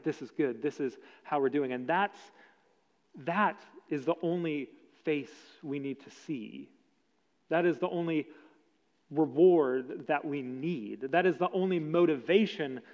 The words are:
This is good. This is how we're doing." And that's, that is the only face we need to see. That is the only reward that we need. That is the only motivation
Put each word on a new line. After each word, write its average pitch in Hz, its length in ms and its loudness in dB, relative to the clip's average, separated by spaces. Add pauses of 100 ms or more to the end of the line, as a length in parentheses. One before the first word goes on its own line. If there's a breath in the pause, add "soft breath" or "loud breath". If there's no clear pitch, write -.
This 156 180 -4
is 127 100 -10
good. 123 300 0
This 143 180 -2
is 131 180 -4 (260 loud breath)
how 147 180 -2
we're 135 80 4
doing." 135 240 0
And 127 140 -6
that's, 190 320 0 (1080 soft breath)
that 180 340 0 (300)
is 139 160 -4
the 165 160 0
only 165 480 -2 (340)
face 147 300 -4 (300)
we 143 160 -6
need 139 220 -6
to - 100 -20 (140)
see. - 440 -10 (800)
That 170 160 4
is 165 140 2
the 180 100 0
only 165 380 -2 (840 loud breath)
reward 143 960 4
that 147 160 0
we 143 180 -4
need. 127 600 -6 (100)
That 175 140 4
is 180 120 2
the 180 140 0
only 185 280 0
motivation 156 1000 2 (140 loud breath)